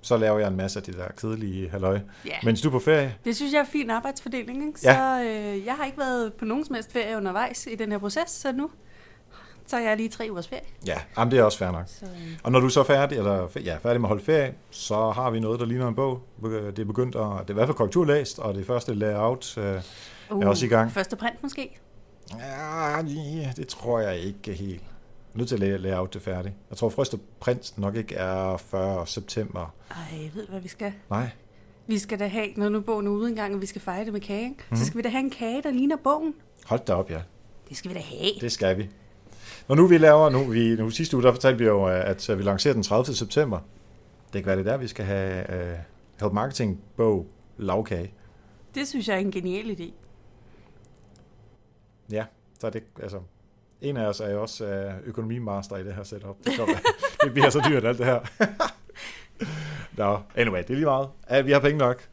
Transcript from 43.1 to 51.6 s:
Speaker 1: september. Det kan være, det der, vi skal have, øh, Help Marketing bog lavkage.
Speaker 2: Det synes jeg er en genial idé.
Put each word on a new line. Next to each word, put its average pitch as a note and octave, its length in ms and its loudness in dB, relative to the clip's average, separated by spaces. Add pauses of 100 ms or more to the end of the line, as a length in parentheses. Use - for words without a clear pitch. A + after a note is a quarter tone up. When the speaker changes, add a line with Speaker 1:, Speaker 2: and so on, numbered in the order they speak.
Speaker 1:
september. A#2+ 420 0 (760)
Det G2 100 -4
kan F#2 40 -4
være, F#2+ 100 2
det F#2+ 100 0
der, A#2+ 100 0
vi C3 120 -6
skal G#2+ 160 -8
have, F#2+ 480 -2 (180)
øh, E2+ 60 -8 (440)
Help G#2 120 0
Marketing A2 480 -2 (160)
bog G#2+ 300 2 (320)
lavkage. G2 540 -2 (640)
Speaker 2:
Det C#4 140 -4
synes A#3 200 -4
jeg G#3 80 2
er F#3 40 0
en G3 100 0
genial F#3 400 -6
idé. E3+ 220 -10 (2250)